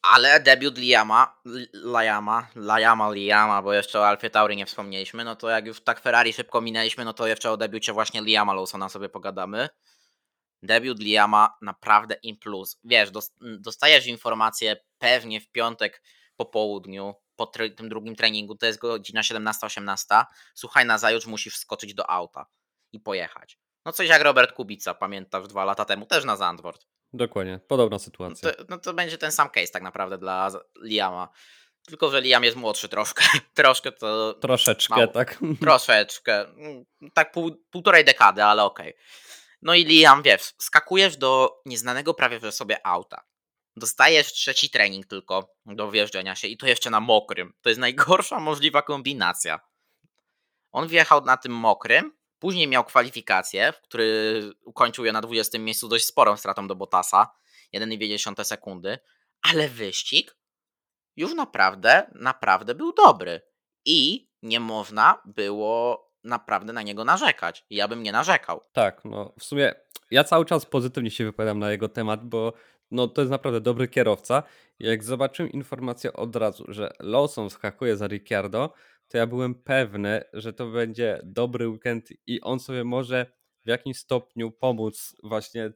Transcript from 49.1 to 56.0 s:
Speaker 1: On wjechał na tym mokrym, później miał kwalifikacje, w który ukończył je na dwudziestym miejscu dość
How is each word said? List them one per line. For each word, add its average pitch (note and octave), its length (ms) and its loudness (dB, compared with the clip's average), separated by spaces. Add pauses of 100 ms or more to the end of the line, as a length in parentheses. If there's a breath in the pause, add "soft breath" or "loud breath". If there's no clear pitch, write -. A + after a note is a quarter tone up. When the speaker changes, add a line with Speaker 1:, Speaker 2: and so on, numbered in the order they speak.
Speaker 1:
On D#3+ 160 -6
wjechał D#3 360 6
na B2+ 120 4
tym B2+ 160 -12
mokrym, A#2 600 2 (260)
później F3 300 -2
miał B2+ 160 2
kwalifikacje, A2+ 880 -2
w - 80 -20
który A2 600 -2 (220)
ukończył A#2+ 400 -2
je A2 80 0
na A2 80 -2
dwudziestym A2+ 440 -4
miejscu A2 240 -6
dość A2+ 180 0